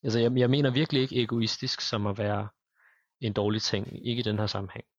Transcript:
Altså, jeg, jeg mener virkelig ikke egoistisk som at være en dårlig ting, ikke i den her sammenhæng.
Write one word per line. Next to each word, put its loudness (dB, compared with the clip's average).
Altså, 2
jeg, 4
jeg 6
mener 4
virkelig 2
ikke 0
egoistisk -2
som -2
at -2
være -2
en -4
dårlig 0
ting, -4
ikke -2
i -4
den 0
her 0
sammenhæng. -8